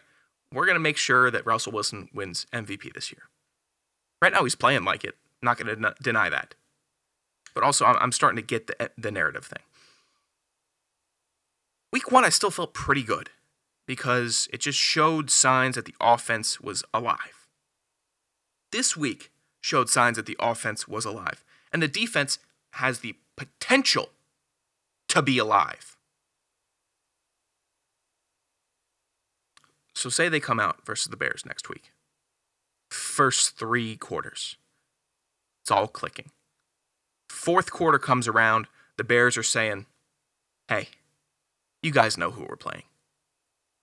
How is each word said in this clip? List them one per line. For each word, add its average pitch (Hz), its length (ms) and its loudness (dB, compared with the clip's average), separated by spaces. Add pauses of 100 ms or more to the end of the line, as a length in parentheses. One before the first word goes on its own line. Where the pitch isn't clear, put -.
(520)
we're 135 140 -2
gonna 180 140 2
make 156 180 -2
sure 127 340 4
that 113 140 -2
Russell 113 260 -2
Wilson 104 400 -6
wins 98 400 -8
M 117 140 -8
V 101 100 -10
P - 140 -14
this - 220 -12
year." - 180 -20 (920)
Right 190 120 4
now 190 100 4
he's 123 120 0
playing 123 280 2
like 92 220 -2
it. - 120 -12 (240)
Not 120 160 0
gonna 110 180 -6
den-, 107 260 -2
deny 110 280 0
that. - 260 -6 (960)
But 101 100 -2
also, 135 220 2
I'm, 117 120 6
I'm 123 140 2
starting 117 240 2
to 113 60 -6
get 113 260 -6
the, - 300 -6
the 107 140 -6
narrative 78 340 -2
thing. - 180 -16 (2250)
Week 254 180 -4
one, 247 140 8
I 175 40 6
still 185 220 2
felt - 220 -6
pretty 143 280 0
good 110 300 -4 (560)
because 123 640 -2
it - 80 -8
just 139 180 -4
showed 156 540 2
signs 131 440 4
that 120 100 -6
the - 160 -18
offense 117 580 2
was - 240 -6 (100)
alive. - 540 -4 (1200)
This 233 260 -2
week 143 340 -6 (300)
showed 127 280 0
signs 120 280 4
that 107 80 -6
the 110 120 -10
offense 113 500 -4
was 113 180 -6
alive. - 380 -10 (280)
And 165 100 -2
the 160 60 0
defense 160 520 -2 (340)
has 127 260 -4
the 110 160 -14 (220)
potential - 760 0 (960)
to 180 140 2
be 131 160 2
alive. 104 600 0 (4000)
So - 140 -6
say 165 200 2
they 151 120 0
come 113 180 -2
out 95 260 0
versus - 220 -6
the 117 100 -12
Bears - 280 -4
next - 240 -12
week. - 220 -16 (1000)
First - 640 0
three 113 380 -2
quarters. - 640 -10 (1080)
It's - 80 -2
all 104 160 2
clicking. - 440 -12 (1000)
Fourth 175 420 0
quarter 165 260 2
comes 123 300 2
around. 113 400 4 (300)
The 107 60 -4
Bears 120 340 4
are 113 60 -4
saying, 107 420 -2 (800)
"Hey, 107 220 -4 (920)
you 160 80 -2
guys 113 260 4
know 85 140 -4
who 87 140 -14
we're - 100 -12
playing. - 300 -12 (960)